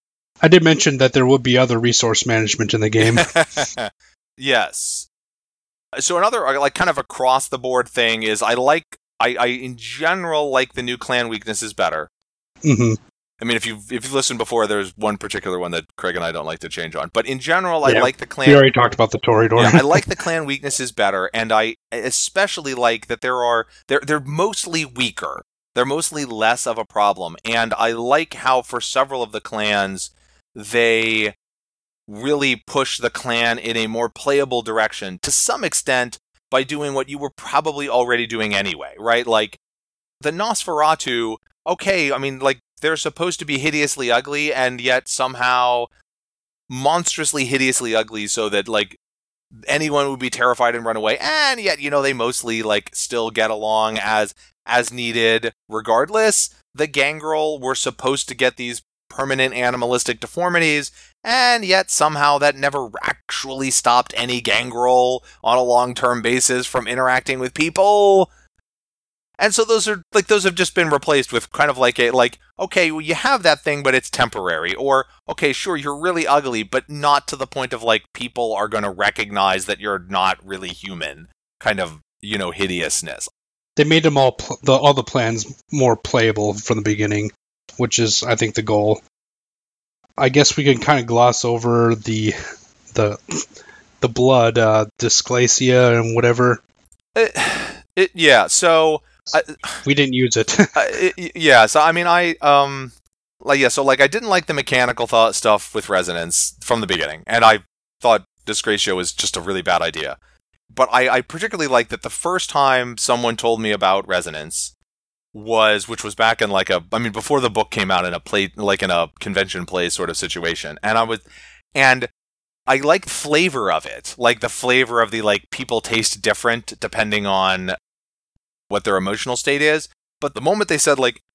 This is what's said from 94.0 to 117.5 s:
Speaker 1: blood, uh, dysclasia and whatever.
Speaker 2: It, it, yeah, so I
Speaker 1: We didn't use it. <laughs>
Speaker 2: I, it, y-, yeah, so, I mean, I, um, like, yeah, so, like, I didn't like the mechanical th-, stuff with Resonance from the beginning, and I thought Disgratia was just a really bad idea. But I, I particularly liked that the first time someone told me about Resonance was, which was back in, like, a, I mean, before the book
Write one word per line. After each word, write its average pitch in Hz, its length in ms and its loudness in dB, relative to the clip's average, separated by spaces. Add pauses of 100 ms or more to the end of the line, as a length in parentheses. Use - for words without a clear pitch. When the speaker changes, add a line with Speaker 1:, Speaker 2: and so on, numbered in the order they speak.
Speaker 1:
blood, 120 480 4
uh, 110 300 4 (120)
dysclasia 123 1000 2
and 113 140 -2
whatever. 120 440 2 (560)
Speaker 2:
It, 226 220 2 (580)
it, 185 200 2
yeah, 135 320 6
so 160 560 2 (300)
I 156 100 2 (420)
Speaker 1:
We 139 80 0
didn't 139 200 0
use 127 220 2
it. - 240 0
<laughs> - 160 4
Speaker 2:
I, - 160 2
it, - 260 -2
y-, 175 180 -10
yeah, 139 320 8
so, 151 140 2
I 160 100 4
mean, 175 160 0
I, 170 340 2
um, 139 520 2 (480)
like, 139 180 2
yeah, 131 80 4
so, 139 160 0
like, 135 180 4
I 139 60 6
didn't 220 220 -4
like 180 180 0
the 156 60 -4
mechanical 123 520 0
th-, 113 300 4
stuff - 400 0
with 107 140 -6
Resonance 85 720 -2
from 117 200 -2
the 104 60 -6
beginning, 80 400 -4
and 117 180 4
I 110 140 8 (420)
thought 107 220 4 (220)
Disgratia 104 500 -2
was 90 180 -4
just - 240 -6
a 90 40 -6
really 92 200 -6
bad 85 200 0
idea. 78 360 -6 (560)
But 127 180 0
I, 127 180 4
I 127 120 2
particularly 165 460 -6
liked 120 240 2
that 117 100 -8
the - 80 -10
first 175 400 -4
time 127 480 0
someone 120 400 0
told 113 240 0
me 110 100 0
about 98 360 0
Resonance 82 680 -6 (600)
was, 107 540 2
which 117 160 -10
was 104 120 -8
back 113 260 2
in, 107 80 0
like, 95 200 0
a, 87 220 0
I 113 80 -2
mean, 117 120 -4
before 135 280 -2
the 123 100 0
book 107 220 -2